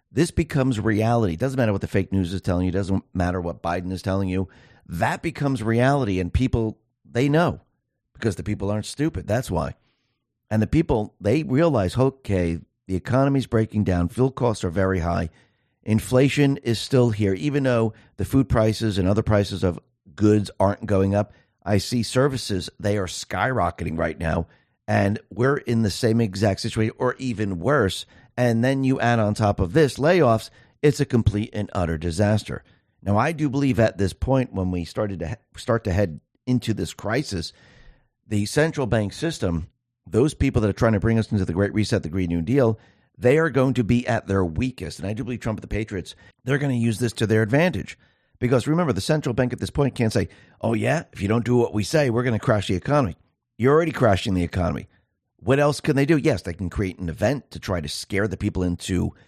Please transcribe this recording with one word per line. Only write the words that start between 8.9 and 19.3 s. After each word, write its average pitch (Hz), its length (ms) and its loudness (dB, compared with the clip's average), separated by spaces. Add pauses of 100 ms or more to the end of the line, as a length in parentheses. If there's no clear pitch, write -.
That's 117 240 -2
why. 80 240 -4 (720)
And 110 100 2
the 107 60 2
people, 135 560 0
they 135 220 2
realize, 127 540 2
okay, 92 640 0 (260)
the 92 80 -2
economy's 135 520 0
breaking 110 360 0
down. 87 240 2
Fuel 131 240 0
costs 120 320 -2
are 92 60 -2
very 95 300 0
high. 87 300 -2 (540)
Inflation 135 800 2
is 117 160 -2
still 123 300 2
here. 101 240 0
Even 139 300 -2
though 117 300 2 (220)
the 101 80 -6
food 135 240 2
prices 110 500 0
and 90 120 2
other 104 140 2
prices 101 380 0